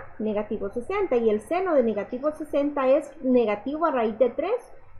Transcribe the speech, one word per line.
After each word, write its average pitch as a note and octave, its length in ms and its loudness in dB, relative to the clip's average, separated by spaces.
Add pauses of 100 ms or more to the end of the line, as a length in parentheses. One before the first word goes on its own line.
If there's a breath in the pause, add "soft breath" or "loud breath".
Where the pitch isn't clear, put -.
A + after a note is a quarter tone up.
(180)
negativo G#3 520 -2
sesenta. E4+ 460 -2
Y A#3 120 4
el G#3+ 140 2
seno F4+ 320 0
de C4 80 6
negativo A#3 500 -2
sesenta D4 560 -2
es D4 240 2 (100)
negativo B3 640 2
a D#4+ 60 4
raíz A3+ 280 0
de B3 120 4
tres F4 240 -2 (460)